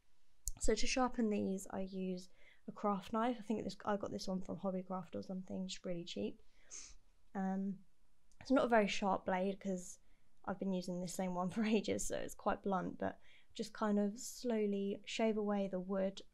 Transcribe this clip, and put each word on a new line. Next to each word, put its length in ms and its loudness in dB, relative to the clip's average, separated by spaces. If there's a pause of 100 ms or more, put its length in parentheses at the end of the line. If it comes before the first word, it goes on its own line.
(580)
So 160 8
to 140 6
sharpen 420 2
these, 400 0
I 120 -4
use 480 -4 (360)
a 60 -8
craft 400 0
knife. 260 2
I 60 -8
think 180 0
this, 220 -4
I 120 2
got 140 -4
this 160 -4
one 140 0
from 180 -4
Hobbycraft 560 -2
or 80 -4
something, 460 -6
just 160 -8
really 200 -2
cheap. 380 -4 (960)
Um, 400 0 (640)
it's 100 0
not 160 8
a 20 4
very 180 8
sharp 400 2
blade 320 2
'cause 400 -4 (460)
I've 140 -2
been 140 0
using 280 -2
the 80 -4
same 260 -2
one 160 0
<laughs> 0 -
for 140 2
ages, 420 2
so 100 0
it's 180 -4
quite 280 0
blunt, 360 0
but 200 -2 (360)
just 180 -6
kind 260 2
of 200 2
slowly 840 0
shave 320 2
away 320 2
the 120 -2
wood 420 0 (120)